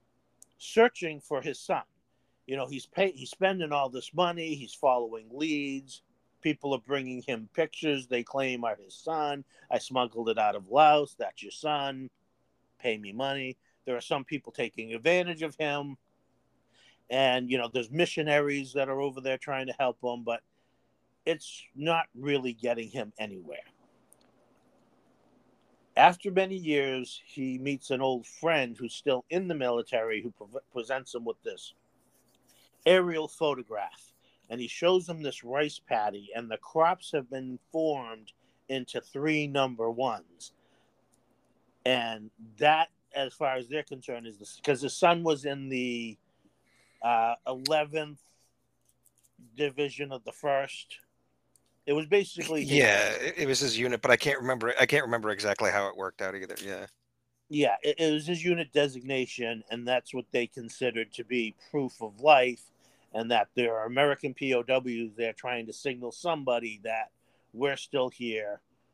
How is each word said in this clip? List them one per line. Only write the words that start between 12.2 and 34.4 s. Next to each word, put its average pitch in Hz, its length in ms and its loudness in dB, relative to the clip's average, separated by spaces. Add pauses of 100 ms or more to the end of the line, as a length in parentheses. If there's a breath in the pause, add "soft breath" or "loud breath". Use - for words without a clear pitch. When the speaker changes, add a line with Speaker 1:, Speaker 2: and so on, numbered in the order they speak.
Speaker 1:
pay 110 180 -2
me 101 140 -12
money." 131 460 -4 (280)
There 127 120 -4
are 117 40 -8
some 143 220 -2
people - 300 -10
taking 113 400 -8
advantage 170 480 2
of 156 160 -6
him. 143 400 -4 (1120 soft breath)
And, 127 420 4
you 131 60 2
know, 117 140 -2
there's 120 200 -4
missionaries 147 840 0
that 135 160 0
are 135 120 -2
over 135 180 -4
there 131 180 -2
trying 131 300 -6
to 123 100 -8
help 127 240 0
him, 120 220 -4
but 117 180 -4 (840)
it's - 380 -2 (120)
not 165 300 0 (100)
really 131 380 0
getting 117 360 -2
him 107 300 -8
anywhere. 92 380 -10 (2500)
After 180 340 8
many 190 240 2
years, 139 680 0
he 131 340 -6
meets 139 320 -4
an 127 100 0
old 127 240 0
friend 143 500 0
who's 120 200 -10
still 127 340 0
in 180 180 -2
the 170 60 -2
military 117 720 0
who 117 80 -8
pre-, 107 300 -14 (100)
presents 127 420 -6
him 117 120 -8
with 117 180 -6
this 98 300 -12 (1120 soft breath)
aerial 170 420 6
photograph. 120 840 -4 (360)